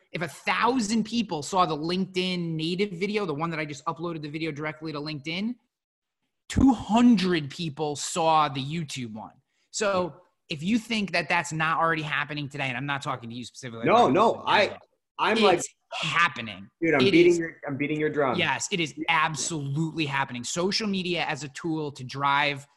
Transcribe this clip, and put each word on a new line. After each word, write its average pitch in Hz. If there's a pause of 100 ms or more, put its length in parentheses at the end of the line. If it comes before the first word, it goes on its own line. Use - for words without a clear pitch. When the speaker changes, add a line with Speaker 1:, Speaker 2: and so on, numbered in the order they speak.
(120)
Speaker 1:
if 170
a 170
thousand 214
people 202
saw 180
the 160
LinkedIn 180
native 170
video, 202
the 160
one 156
that 165
I 156
just 147
uploaded 165
the 147
video 160
directly 156
to 151
LinkedIn, 160 (1000)
two 269
hundred 190
people 151
saw 160
the 139
YouTube 139
one. 107 (400)
So 185 (340)
Speaker 2:
Yeah. 170
Speaker 1:
if 139
you 214
think 214
that 170
that's 175
not 156
already 160
happening 147
today, 139
and 123
I'm 135
not 139
talking 120
to 117
you 123
specifically, 113
Speaker 2:
No, 220
Speaker 1:
I'm 131
Speaker 2:
no, 190
Speaker 1:
talking 120
Speaker 2:
I, 185
Speaker 1:
to - (400)
Speaker 2:
I'm 170
Speaker 1:
it's 220
Speaker 2:
like, 185 (320)
Speaker 1:
happening. 113 (120)
Speaker 2:
dude, 165
I'm 139
Speaker 1:
It 127
Speaker 2:
beating 175
Speaker 1:
is 170
Speaker 2:
your, 165 (100)
I'm 139
beating 147
your 151
drum. 139
Speaker 1:
Yes, 143
it 196
is 160
Speaker 2:
Yeah. 156
Speaker 1:
absolutely 156
happening. 135
Social 190
media 180
as 147
a 151
tool 156
to 135
drive, 139 (120)